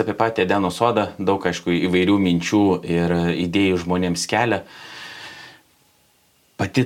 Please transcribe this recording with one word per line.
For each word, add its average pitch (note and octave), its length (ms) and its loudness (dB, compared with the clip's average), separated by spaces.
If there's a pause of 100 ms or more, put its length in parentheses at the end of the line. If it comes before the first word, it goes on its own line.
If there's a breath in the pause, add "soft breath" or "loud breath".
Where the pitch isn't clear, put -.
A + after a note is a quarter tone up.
apie G#2 100 -4
patį A2+ 300 0
Edeno F#2 260 0
sodą, A2 480 0
daug, F#2+ 280 0
aišku, F2 260 -2 (160)
įvairių F#2 340 4
minčių F2+ 420 2 (220)
ir E2+ 300 0 (320)
idėjų F#2 380 2
žmonėms F2+ 440 -2
kelia. G#2+ 340 0 (2000 loud breath)
Pati A2 260 0